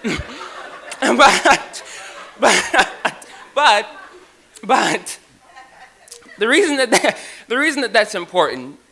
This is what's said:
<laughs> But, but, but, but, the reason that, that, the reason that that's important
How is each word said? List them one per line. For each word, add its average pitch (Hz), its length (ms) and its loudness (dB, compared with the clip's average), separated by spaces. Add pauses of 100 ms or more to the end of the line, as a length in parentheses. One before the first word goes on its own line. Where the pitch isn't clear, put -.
<laughs> 220 80 -4 (880)
But, - 800 4 (560)
but, - 840 0 (280)
but, 220 360 2 (720)
but, 185 560 -2 (1200)
the 208 80 0
reason 302 300 2
that, 254 140 0
that, - 260 2 (300)
the 233 100 -4
reason 285 240 0
that 233 120 -4
that's 208 220 2
important 147 640 -2 (120)